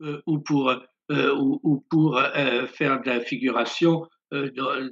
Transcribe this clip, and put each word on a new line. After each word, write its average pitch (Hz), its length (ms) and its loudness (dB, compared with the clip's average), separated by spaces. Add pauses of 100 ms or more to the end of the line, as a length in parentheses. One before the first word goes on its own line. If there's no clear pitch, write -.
euh, 147 240 -8
ou 156 140 0
pour, 143 300 0
euh, 139 640 -2
ou, 139 260 0
ou 147 280 0
pour, 156 280 4
euh, 135 480 0
faire 135 360 -2
de 135 80 -4
la 123 120 0
figuration, 131 880 0 (260)
euh, 139 180 -4
dans, 131 400 -4